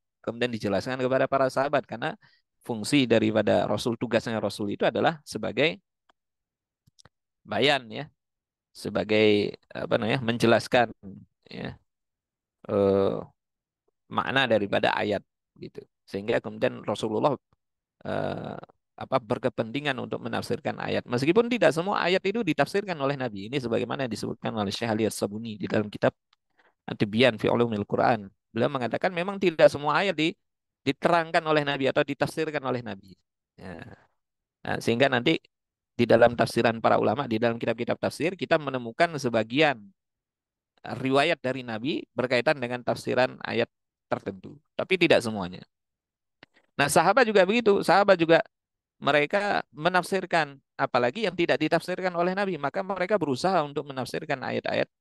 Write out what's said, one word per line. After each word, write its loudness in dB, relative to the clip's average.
kemudian -4
dijelaskan -2
kepada 0
para 2
sahabat, -2
karena -6
fungsi 0
daripada 4
Rasul, -2
tugasnya -2
Rasul -4
itu -4
adalah 0
sebagai -4
bayan, 0
ya, -12
sebagai, 2
apa -2
namanya, 0
menjelaskan, 2
ya, -12
eh, 2
makna -2
daripada 0
ayat, -2
gitu. -18
Sehingga -4
kemudian -4
Rasulullah, 0
eh, -6
apa, -4
berkepentingan -4
untuk -8
menafsirkan -6
ayat. -4
Meskipun 0
tidak 2
semua -2
ayat 0
itu -2
ditafsirkan -2
oleh -2
Nabi. -8
Ini -2
sebagaimana -2
yang -8
disebutkan -6
oleh -2
Syekh -4
Ali 0
As-Sabuni -4
di -6
dalam -2
kitab -2
At-Tibyan 2
fi 0
Ulumil 0
Quran. 0
Beliau 0
mengatakan -4
memang -6
tidak 4
semua -2
ayat 0
di-, 0
diterangkan 2
oleh 2
Nabi 0
atau 2
ditafsirkan -4
oleh -2
Nabi. -12
Ya. -14
Nah, -4
sehingga 2
nanti 0
di 0
dalam 8
tafsiran 0
para 4
ulama, 0
di -2
dalam 0
kitab-kitab -2
tafsir, -4
kita 0
menemukan -2
sebagian 0
riwayat 2
dari -4
Nabi -6
berkaitan 0
dengan -4
tafsiran 0
ayat -2
tertentu. -8
Tapi -2
tidak 4
semuanya. -6
Nah, 4
sahabat 6
juga 6
begitu. 2
Sahabat 6
juga, 6
mereka 0
menafsirkan, -2
apalagi 0
yang -6
tidak 2
ditafsirkan -2
oleh 0
Nabi, -2
maka -4
mereka -2
berusaha 0
untuk -4
menafsirkan -6
ayat-ayat, -2